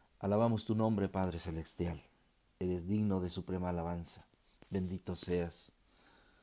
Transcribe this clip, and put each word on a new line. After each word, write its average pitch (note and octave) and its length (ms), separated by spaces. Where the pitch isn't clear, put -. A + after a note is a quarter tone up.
Alabamos G#2+ 460
tu A2 100
nombre, G#2+ 340
Padre F2+ 300
Celestial. D#2+ 640
Eres F2+ 280
digno G2+ 340
de F2+ 100
suprema F2+ 400
alabanza. E2+ 560
Bendito F#2 460
seas. F2 560